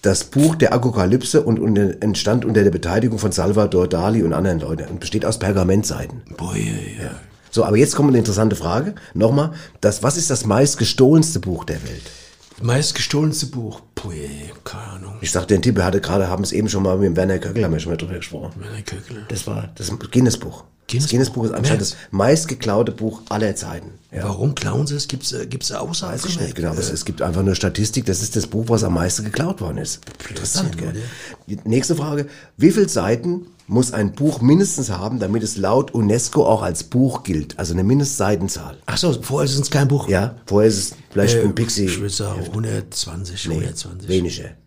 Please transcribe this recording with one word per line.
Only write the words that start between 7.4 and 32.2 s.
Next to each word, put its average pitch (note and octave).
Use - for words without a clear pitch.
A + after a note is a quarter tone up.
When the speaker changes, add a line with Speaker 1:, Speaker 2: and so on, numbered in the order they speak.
Speaker 1:
So, A2
aber G#2
jetzt C#3+
kommt C#3+
eine C3
interessante G#2+
Frage. B2
Nochmal, C#3+
das, G#2
was C#3
ist D#3+
das B2
meistgestohlenste C3+
Buch F#2
der -
Welt? -
Speaker 2:
Das A2
meistgestohlenste D3
Buch? A#2+
Boah, F2+
ja, D2+
ja, D2
keine -
Ahnung. F#2+
Speaker 1:
Ich -
sag G#2+
dir G#2
den E2+
Tipp, A2+
er F#2
hatte F#2
gerade, F#2+
haben F#2
es F2+
eben G#2+
schon G2
mal F#2
mit G2
dem E2
Werner F#2+
Köckel, F2+
haben E2
wir D#2+
schon E2+
mal D#2+
drüber E2+
gesprochen. -
Speaker 2:
Werner G#2
Köckel. G#2
Speaker 1:
Das G#2
war G#2
das G#2
Guinness-Buch. -
Speaker 2:
Guinness B2+
Speaker 1:
Das D3
Guinness-Buch B2
ist G#2+
anscheinend G#2+
Speaker 2:
Mensch. F#2+
Speaker 1:
das -
meistgeklaute A2+
Buch A2
aller G#2+
Zeiten. -
Ja. F2
Speaker 2:
Warum G#2
klauen D3
sie C#3+
es? C#3+
Gibt's, -
äh, -
gibt's B2
da -
Aussagen? E3+
Speaker 1:
Weiß -
ich F3
nicht -
genau, E2
aber D#2
es, -
Speaker 2:
Äh, -
Speaker 1:
es -
gibt -
einfach F#2
nur F#2+
Statistik. G#2
Das G2
ist -
das G#2
Buch, A2
was G#2+
am F2+
meisten F2+
geklaut C#3
worden F#2
ist. -
Interessant, -
Speaker 2:
Blödsinn, -
Speaker 1:
gell? A2
Speaker 2:
oder? G2
Speaker 1:
Die G#2+
nächste C3+
Frage. C#3+